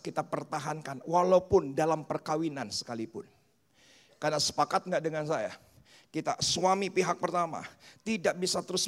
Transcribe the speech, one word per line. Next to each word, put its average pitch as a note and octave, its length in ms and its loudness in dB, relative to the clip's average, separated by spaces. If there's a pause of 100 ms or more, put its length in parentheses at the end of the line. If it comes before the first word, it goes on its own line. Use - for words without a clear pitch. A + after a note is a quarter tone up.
kita D#3 240 -4
pertahankan, D3+ 800 -6
walaupun F3+ 720 4
dalam D#3 320 2
perkawinan D#3 640 -4
sekalipun. A2+ 560 -8 (880)
Karena D3+ 240 0
sepakat E3 480 0
nggak D#3+ 160 0
dengan D3+ 240 -2
saya? A2 240 -2 (580)
Kita D#3 320 -4
suami F#3 480 2
pihak F3+ 320 0
pertama E3+ 400 -2 (400)
tidak G3+ 320 0
bisa F3+ 320 -2
terus F3+ 220 -2